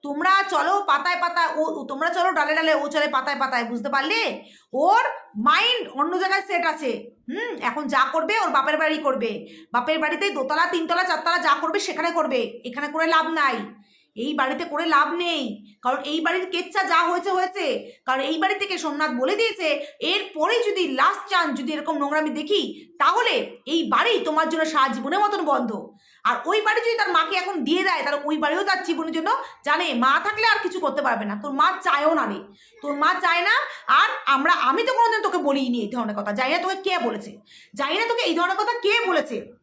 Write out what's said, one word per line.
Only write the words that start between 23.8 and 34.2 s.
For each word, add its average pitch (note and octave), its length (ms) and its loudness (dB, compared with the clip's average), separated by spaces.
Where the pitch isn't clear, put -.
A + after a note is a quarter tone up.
বাড়ি F#4+ 360 2
তোমার D#4 240 2
জন্য D#4+ 180 0
সারা D4 220 2
জীবনের C#4 320 -2
মতন G4+ 240 0
বন্ধ। B3+ 260 2
আর A#3+ 200 2
ওই G4+ 160 2
বাড়ি A4 200 2
যদি A#4 180 0
তার G4 120 0
মাকে F4 260 2
এখন F4+ 280 -2
দিয়ে F4 200 2
দেয়, E4+ 200 0
তাহলে C#4+ 200 -2
ওই D4+ 140 0
বাড়িও D#4 240 0
তার F#4+ 200 0
জীবনের E4 320 -4
জন্য F4 220 0
জানে D#4 300 0
মা C4 300 4
থাকলে G#4+ 220 0
আর A4 160 4
কিছু F4 180 -4
করতে C#4+ 220 -2
পারবে A3 220 0
না, G#3 180 -6
তোর C#4+ 100 -8
মা E4+ 320 2
চায়ও D#4 300 2
না C4 120 0
রে, G3 120 -4
তোর C#4+ 120 -4
মা D#4 260 2
চায় F4 220 2
না। G#4 120 4
আর D#4 220 6